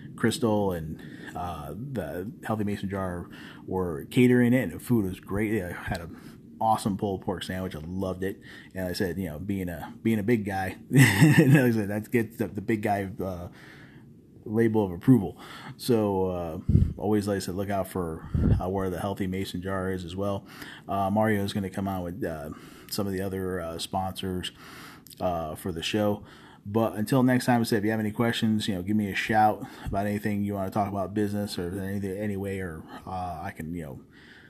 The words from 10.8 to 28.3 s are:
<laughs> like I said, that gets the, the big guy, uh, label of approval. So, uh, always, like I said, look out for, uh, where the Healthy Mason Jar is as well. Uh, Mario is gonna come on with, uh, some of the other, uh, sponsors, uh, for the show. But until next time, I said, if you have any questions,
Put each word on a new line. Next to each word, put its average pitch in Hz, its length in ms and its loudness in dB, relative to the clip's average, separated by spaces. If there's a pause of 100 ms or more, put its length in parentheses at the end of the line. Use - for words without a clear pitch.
<laughs> - 80 -14
like 131 100 8
I 131 720 8
said, 110 180 2
that 107 220 -4
gets 113 260 0
the, 104 120 -2
the 95 140 -8
big 110 200 0
guy, 101 260 0 (140)
uh, 90 260 -6 (960)
label 110 380 4
of 92 80 -2
approval. 95 440 6 (400)
So, 101 500 2
uh, 87 320 -4 (380)
always, 104 300 2
like 101 100 0
I 95 40 -2
said, 90 160 -6
look 98 120 -4
out 98 200 -2
for, 82 400 -4 (340)
uh, 90 60 -2
where 95 220 0
the 85 100 -4
Healthy 98 260 -2
Mason 92 340 -4
Jar 95 300 -4
is 92 140 -4
as 85 100 -10
well. 98 320 -4 (420)
Uh, 98 220 0
Mario 107 320 4
is 101 100 -4
gonna 98 160 -2
come 98 200 -4
on 95 140 -4
with, 87 220 -6
uh, 78 260 -6 (400)
some 101 160 -4
of 98 60 -4
the 92 80 -2
other, 95 400 -4
uh, 82 160 -6
sponsors, 92 760 -4 (680)
uh, 82 360 -2
for 95 160 -6
the 82 100 -6
show. 104 400 0 (460)
But 110 280 0
until 117 260 2
next 127 240 4
time, 120 140 4
I 113 40 2
said, 113 140 2
if 98 60 -2
you 110 80 2
have 110 80 0
any 107 100 0
questions, 113 560 2